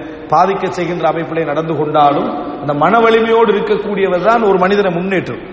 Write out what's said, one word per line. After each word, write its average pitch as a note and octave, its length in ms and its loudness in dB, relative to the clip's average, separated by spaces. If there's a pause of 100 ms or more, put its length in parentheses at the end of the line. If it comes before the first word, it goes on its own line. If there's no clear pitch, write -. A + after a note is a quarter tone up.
(280)
பாதிக்க F#3+ 380 2
செய்கின்ற E3 420 -2
அமைப்பிலே D#3+ 360 -2
நடந்து D#3 320 -2
கொண்டாலும், D3+ 840 0
அந்த C#3+ 140 -4
மன F3 260 2
வலிமையோடு A3+ 520 4
இருக்கக்கூடியவர் G3 720 -2
தான் A#3 180 2
ஒரு G3 160 4
மனிதனை F#3+ 360 2
முன்னேற்றும். E3+ 480 -4 (100)